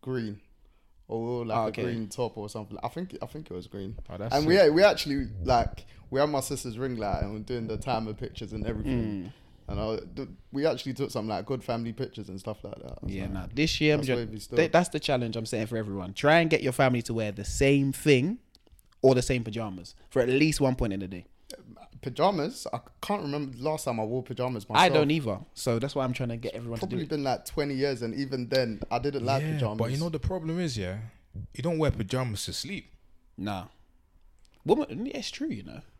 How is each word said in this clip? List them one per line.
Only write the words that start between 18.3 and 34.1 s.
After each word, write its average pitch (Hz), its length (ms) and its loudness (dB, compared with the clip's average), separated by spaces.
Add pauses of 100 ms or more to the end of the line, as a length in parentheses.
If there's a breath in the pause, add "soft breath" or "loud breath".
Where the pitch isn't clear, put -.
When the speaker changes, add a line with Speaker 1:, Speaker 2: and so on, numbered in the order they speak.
Speaker 2:
or 131 140 8
the 123 80 4
same 127 220 0
pajamas 101 500 -8 (140 soft breath)
for 135 120 2
at 120 60 4
least 143 320 4
one 131 160 4
point 120 160 -2
in 95 80 -4
the 95 80 -6
day. 92 180 -12 (760)
Speaker 1:
Pajamas? 165 680 -2
I - 80 -6 (220)
can't 202 220 -4
remember 143 340 -6
the 120 60 -10
last 156 220 -2
time 120 140 0
I 110 40 0
wore 120 180 -2
pajamas 123 480 -4
Speaker 2:
I 117 40 -6
Speaker 1:
myself. 160 200 6
Speaker 2:
don't 147 180 6
either. 120 280 0 (160)
So 117 240 0
that's 139 160 -4
why 139 80 0
I'm 127 100 -2
trying 123 160 -4
to 117 80 -6
get 113 160 -6
everyone 117 260 -8
Speaker 1:
Probably 147 200 -2
Speaker 2:
to 160 60 -2
do - 20 -12
it. - 100 -12
Speaker 1:
been, 143 60 -2
like, 131 220 -2
twenty 147 280 -2
years, 131 300 0
and 113 100 -2
even 131 360 -4
then, 120 320 0 (100)
I 117 80 2
didn't 139 260 -2
like 139 160 2
Speaker 3:
Yeah, 156 120 -2
Speaker 1:
pajamas. 113 260 0
Speaker 3:
but 117 120 0
you 135 60 -2
know 170 120 0
the 156 100 -4
problem 165 400 -2
is, 151 180 -2
yeah, 95 200 -2 (580)
you 123 80 -8
don't 165 160 0
wear 151 120 4
pajamas 113 540 -2
to 85 80 -8
sleep. - 380 -8 (460)
Speaker 2:
Nah. 98 280 -6 (1000)